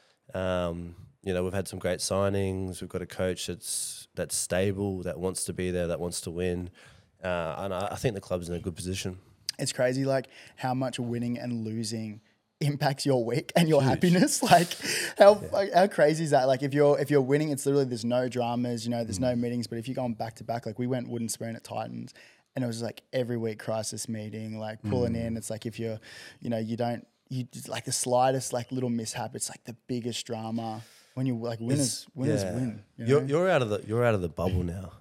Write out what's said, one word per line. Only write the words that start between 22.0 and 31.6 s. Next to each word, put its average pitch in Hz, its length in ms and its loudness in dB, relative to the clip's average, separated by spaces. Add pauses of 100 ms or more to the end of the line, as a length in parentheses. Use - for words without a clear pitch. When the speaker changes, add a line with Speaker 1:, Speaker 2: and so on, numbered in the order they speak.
Speaker 2:
and 131 80 -2
it 123 40 -2
was, 117 140 -6
like, 113 220 -8 (100)
every 120 240 -2
week 113 220 -4
crisis 110 500 -6
meeting, 110 500 -8
like, 110 240 -10
pulling 117 300 0
Speaker 1:
Mm. 113 120 -4
Speaker 2:
in. 113 120 -4
It's 110 140 -10
like, 110 160 -8
if 113 120 -10
you're, 113 200 -4 (400)
you - 100 -8
know, 113 80 0
you 113 200 -4
don't, 120 280 -4 (240)
you 127 160 -4
just, - 240 -14
like, - 160 -8
the 131 60 -6
slightest, 127 600 2
like, 120 180 -4
little 127 180 -2
mishap, 117 460 -4
it's, - 140 -6
like, - 160 -18
the 113 100 -12 (120)
biggest 120 380 -4
drama. 113 560 -6 (320)
When 131 120 -2
you, 127 120 0
like, 113 220 -6
winners, 123 280 0